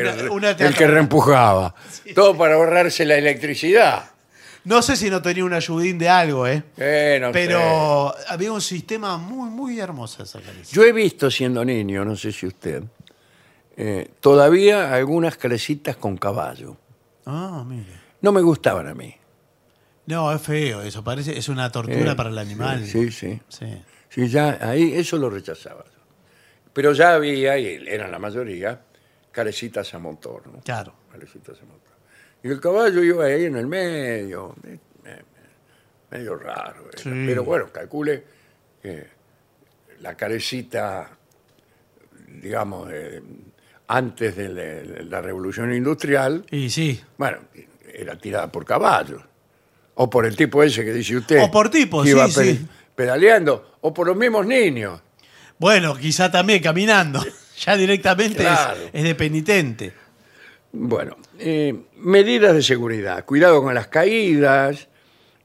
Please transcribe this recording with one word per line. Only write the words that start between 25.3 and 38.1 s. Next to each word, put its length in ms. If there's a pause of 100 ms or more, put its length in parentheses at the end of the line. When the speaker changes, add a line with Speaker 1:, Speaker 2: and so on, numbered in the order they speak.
Speaker 2:
Pero 220
ya 220
había, 420
y 300
eran 240
la 60
mayoría, 640 (520)
calecitas 600
a 60
motor, 480
¿no? 140
Speaker 1:
Claro. 320 (180)
Speaker 2:
Calecitas 480
a 60
motor. 160 (600)
Y 80
el 120
caballo 420
iba 220
ahí 200
en 120
el 100
medio, 880 (100)
eh, 120 (300)
eh, 140 (880)
medio 280
raro, 520
eh. 140
Speaker 1:
Sí. 60 (160)
Speaker 2:
Pero 180
bueno, 300
calcule 500 (580)